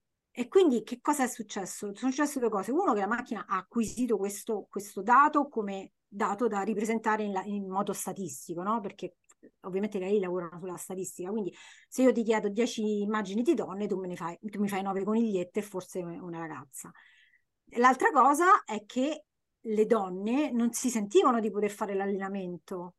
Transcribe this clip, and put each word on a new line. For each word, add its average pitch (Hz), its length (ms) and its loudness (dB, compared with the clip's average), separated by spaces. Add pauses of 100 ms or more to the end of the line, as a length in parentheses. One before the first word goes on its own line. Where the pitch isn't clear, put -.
(300)
E - 180 -6
quindi 285 360 6
che - 180 -10
cosa 294 220 2
è - 40 0
successo? 208 680 -8
Sono 254 160 -2
successe 285 300 0
due 233 80 2
cose. 196 220 -2
Uno, 320 240 2
che 208 60 0
la 190 60 0
macchina 214 400 -4
ha 196 120 -2
acquisito 226 580 -2
questo, 202 540 -4
questo 202 320 -10
dato 277 460 6
come 196 440 -6 (140)
dato 202 420 -2
da 202 140 0
ripresentare 214 600 0
in 202 80 -4
la, 190 120 -2
in 202 240 -6
modo 196 240 -2
statistico, 175 720 -8
no? 214 180 0
Perché - 360 -10 (460)
ovviamente 196 360 -4
le 180 80 -4
A - 20 -4
I 208 120 4
lavorano 175 380 -4
sulla 180 180 -10
statistica, 180 540 -10
quindi 208 240 -4 (340)
se - 140 -2
io 254 100 8
ti 226 100 2
chiedo 214 260 2
dieci 214 540 0
immagini 208 400 -2
di 330 100 2
donne, 196 340 -2
tu 190 120 -2
me 190 100 -6
ne 180 80 -6
fai, 180 240 -8
tu 202 200 -8
mi 208 80 2
fai 196 140 -2
nove 196 220 -2
conigliette 214 560 0
e - 20 -6
forse 190 380 -8
una 170 380 -10
ragazza. 160 520 -12 (840)
L'altra 254 360 6
cosa 294 520 8
è 220 220 -6
che 302 380 -2 (360)
le 214 260 2
donne 220 680 0
non 233 200 2
si - 160 -4
sentivano 240 520 2
di 214 100 -2
poter 202 200 -2
fare 202 240 -4
l'allenamento 190 1040 -6